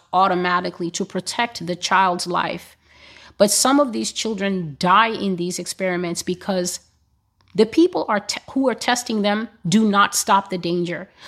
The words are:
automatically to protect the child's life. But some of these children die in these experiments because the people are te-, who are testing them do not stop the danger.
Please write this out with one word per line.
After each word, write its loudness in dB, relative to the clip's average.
automatically 0
to -4
protect -6
the -4
child's 0
life. -4
But 4
some 4
of 0
these -6
children -4
die 4
in -2
these -4
experiments -4
because -4
the 4
people 2
are 0
te-, -8
who 2
are -4
testing -2
them 0
do 4
not 4
stop 2
the -4
danger. -4